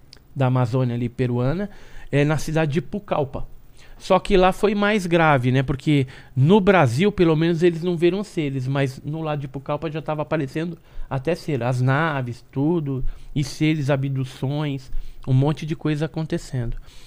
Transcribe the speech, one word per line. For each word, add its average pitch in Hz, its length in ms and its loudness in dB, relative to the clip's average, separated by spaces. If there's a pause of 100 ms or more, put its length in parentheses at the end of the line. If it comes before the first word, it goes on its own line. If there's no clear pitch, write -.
(340)
da 131 120 0
Amazônia 127 480 2
ali 120 140 -2
peruana, 127 600 -2 (440)
é, 143 120 4
na 151 140 2
cidade 156 340 0
de 165 80 0
Pucallpa. - 680 -4 (540)
Só 185 180 2
que 202 160 2
lá 185 160 6
foi 208 240 0
mais 208 300 2
grave, 156 480 4
né? 135 100 4
Porque 139 440 0 (280)
no 160 240 6
Brasil, 185 540 4
pelo 165 240 4
menos, 165 260 2
eles 170 200 2
não 175 160 -2
viram 175 260 2
seres, 135 420 -4
mas 135 380 0
no 151 160 -6
lado 151 200 -4
de 143 60 -8
Pucallpa 147 440 -6
já 156 100 -6
tava 151 220 -6
aparecendo 160 560 -4 (300)
até 139 260 -2
seres, 127 320 -4
as 127 160 0
naves, 135 680 0
tudo, 139 540 -2 (300)
e 151 100 0
seres, 151 460 0
abduções, 139 1000 -4 (380)
um 135 60 2
monte 143 320 2
de 160 100 -4
coisa 151 300 -2
acontecendo. 156 720 -6 (280)